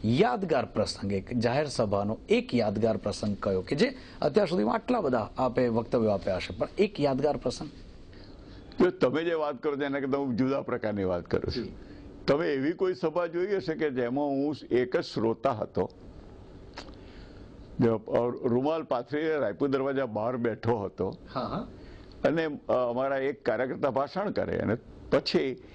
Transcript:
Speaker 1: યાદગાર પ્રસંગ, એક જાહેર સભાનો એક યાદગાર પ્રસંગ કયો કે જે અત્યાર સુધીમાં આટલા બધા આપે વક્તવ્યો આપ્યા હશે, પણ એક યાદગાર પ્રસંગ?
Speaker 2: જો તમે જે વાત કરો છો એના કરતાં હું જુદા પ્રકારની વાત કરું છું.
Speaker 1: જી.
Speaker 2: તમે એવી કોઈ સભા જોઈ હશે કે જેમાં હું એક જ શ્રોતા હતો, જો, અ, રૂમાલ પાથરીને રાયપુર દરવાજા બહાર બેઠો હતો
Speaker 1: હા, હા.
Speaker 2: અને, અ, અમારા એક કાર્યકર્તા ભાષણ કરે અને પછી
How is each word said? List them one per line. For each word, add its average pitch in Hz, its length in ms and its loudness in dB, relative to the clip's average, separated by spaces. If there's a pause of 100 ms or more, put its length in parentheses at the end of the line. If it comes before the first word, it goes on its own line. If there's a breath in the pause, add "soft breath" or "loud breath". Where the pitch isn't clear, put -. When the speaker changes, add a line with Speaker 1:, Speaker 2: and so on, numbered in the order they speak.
Speaker 1:
યાદગાર 156 600 4
પ્રસંગ, 101 460 -2
એક 101 260 -2
જાહેર 123 280 2
સભાનો 104 520 0 (100)
એક 233 260 4
યાદગાર 110 420 4
પ્રસંગ 104 440 -2
કયો 95 220 2
કે 143 140 0
જે 254 200 2 (260 loud breath)
અત્યાર 151 260 4
સુધીમાં 208 260 2
આટલા 233 260 0
બધા 123 380 0
આપે 127 300 2
વક્તવ્યો 113 420 2
આપ્યા 95 260 0
હશે, 90 200 -6
પણ - 120 -2 (100)
એક 196 220 2
યાદગાર 139 360 2
પ્રસંગ? 131 320 -4 (1120 loud breath)
Speaker 2:
જો 180 100 8
તમે 170 340 2
જે 170 100 2
વાત 147 280 0
કરો 147 140 0
છો 135 60 0
એના 139 180 0
કરતાં 139 200 0
હું 127 160 0
જુદા 131 240 2
પ્રકારની 107 440 -2
વાત 90 200 0
કરું - 320 0
છું. 113 80 -4
Speaker 1:
જી. 92 80 -10 (540 loud breath)
Speaker 2:
તમે 156 220 2
એવી 143 240 2
કોઈ 185 220 0
સભા 170 320 0
જોઈ 180 300 0
હશે 170 180 -2
કે 151 160 2
જેમાં 127 340 0
હું 139 320 0 (140)
એક 123 260 4
જ 175 40 4
શ્રોતા 113 520 0
હતો, - 380 -2 (1900 loud breath)
જો, 113 160 4
અ, 117 520 -2
રૂમાલ 143 340 2
પાથરીને 147 540 -2
રાયપુર 131 320 0
દરવાજા 135 380 0
બહાર 110 300 -2
બેઠો 117 420 0
હતો 95 380 -4 (180)
Speaker 1:
હા, 131 60 -2
હા. 127 280 -6 (560 loud breath)
Speaker 2:
અને, 160 200 2
અ, 147 280 -2
અમારા 127 440 2
એક 135 280 -2
કાર્યકર્તા 123 460 0
ભાષણ 143 400 0
કરે 92 280 -2
અને 98 160 2 (360)
પછી 143 520 2 (120 loud breath)